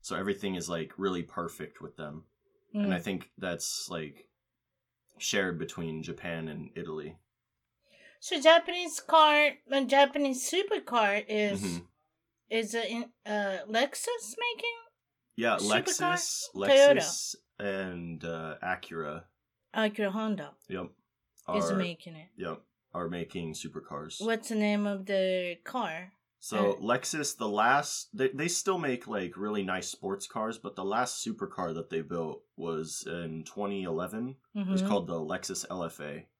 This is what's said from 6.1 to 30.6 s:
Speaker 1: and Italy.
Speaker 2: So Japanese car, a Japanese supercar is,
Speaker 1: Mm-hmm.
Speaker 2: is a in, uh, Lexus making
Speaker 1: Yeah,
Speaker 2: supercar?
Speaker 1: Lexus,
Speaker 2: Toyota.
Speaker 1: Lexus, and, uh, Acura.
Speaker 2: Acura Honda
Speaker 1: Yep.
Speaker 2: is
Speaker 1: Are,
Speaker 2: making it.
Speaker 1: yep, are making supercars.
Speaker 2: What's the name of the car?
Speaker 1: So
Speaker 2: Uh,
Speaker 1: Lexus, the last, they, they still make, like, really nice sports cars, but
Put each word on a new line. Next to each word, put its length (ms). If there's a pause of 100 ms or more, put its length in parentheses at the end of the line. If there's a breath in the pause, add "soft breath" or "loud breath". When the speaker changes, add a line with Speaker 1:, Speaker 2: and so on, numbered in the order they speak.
Speaker 1:
and 260
Italy. 440 (1000 soft breath)
Speaker 2:
So 200
Japanese 600
car, 500 (200)
a 140
Japanese 680
supercar 760
is, 340
Speaker 1:
Mm-hmm. 220 (640)
Speaker 2:
is 260
a 160
in, 220 (140)
uh, 320 (100)
Lexus 680
making 380 (600)
Speaker 1:
Yeah, 220
Speaker 2:
supercar? 260
Speaker 1:
Lexus, 580 (120)
Speaker 2:
Toyota. 420
Speaker 1:
Lexus, 380 (240)
and, 680
uh, 380
Acura. 600 (500)
Speaker 2:
Acura 360
Honda 440 (140)
Speaker 1:
Yep. 220 (640)
Speaker 2:
is 160
Speaker 1:
Are, 60
Speaker 2:
making 400
it. 180
Speaker 1:
yep, 280 (320)
are 160
making 420
supercars. 720
Speaker 2:
What's 240
the 60
name 320
of 180
the 600
car? 500 (260)
Speaker 1:
So 340
Speaker 2:
Uh, 20
Speaker 1:
Lexus, 600
the 120
last, 680
they, 120
they 180
still 320
make, 300
like, 280
really 280
nice 240
sports 400
cars, 280
but 200